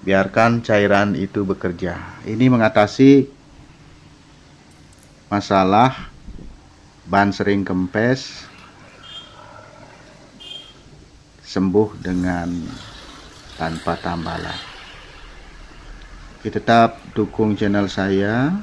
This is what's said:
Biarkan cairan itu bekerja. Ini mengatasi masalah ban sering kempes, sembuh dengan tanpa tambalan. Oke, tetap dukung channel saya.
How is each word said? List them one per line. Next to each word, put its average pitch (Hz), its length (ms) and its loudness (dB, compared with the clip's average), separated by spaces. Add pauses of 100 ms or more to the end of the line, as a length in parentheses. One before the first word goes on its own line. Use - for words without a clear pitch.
Biarkan 113 600 2
cairan 101 500 2
itu 98 320 -4
bekerja. 87 800 -6
Ini 123 240 2
mengatasi 127 760 6 (2000)
masalah 101 800 2 (960)
ban 98 240 2
sering 98 320 0
kempes, 104 880 -2 (3000)
sembuh 98 560 0
dengan 90 480 -4 (1120)
tanpa 82 400 -6
tambalan. 85 560 -8 (1800)
Oke, 110 80 -8
tetap 117 480 2 (160)
dukung 107 400 0
channel 101 320 0
saya. 101 640 0 (140)